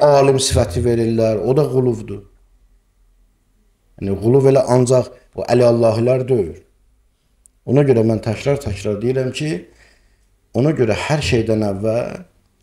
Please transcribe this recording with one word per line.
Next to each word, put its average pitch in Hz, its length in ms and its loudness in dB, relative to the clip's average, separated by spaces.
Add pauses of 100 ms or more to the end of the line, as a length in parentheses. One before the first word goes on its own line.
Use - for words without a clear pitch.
alim 139 320 4
sifəti 120 480 -2
verirlər. 113 560 0
O 127 160 0
da 151 160 2
quluvdur. 110 480 -2 (1800)
Yəni, 98 240 -6
quluv 131 320 4
elə 135 160 2
ancaq 127 400 2 (240)
o 95 160 -8
Əli 120 160 4
Allahilər 117 640 2
deyil. 90 300 -2 (1040)
Ona 143 240 2
görə 113 160 4
mən 110 160 0
təkrar-təkrar 107 800 -4
deyirəm 127 320 -4
ki, 151 160 -6 (1080)
ona 139 220 2
görə 113 160 0 (160)
hər 151 160 -2
şeydən 110 400 0
əvvəl 107 560 -4 (420)